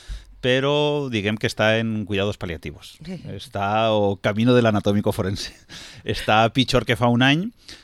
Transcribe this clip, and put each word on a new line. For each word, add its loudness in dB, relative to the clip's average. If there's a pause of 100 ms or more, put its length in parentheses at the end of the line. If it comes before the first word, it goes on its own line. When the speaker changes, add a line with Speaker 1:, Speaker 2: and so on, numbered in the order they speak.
(420)
Speaker 1:
però 0
diguem 0
que -2
està 2
en -2
cuidados -2
paliativos. -10
Speaker 2:
<laughs> -14
Speaker 1:
Està -2
o 2
camino 2
del 4
anatómico 0
forense. -4 (520)
Està 2
pitjor 0
que 0
fa 2
un 2
any. 2 (320)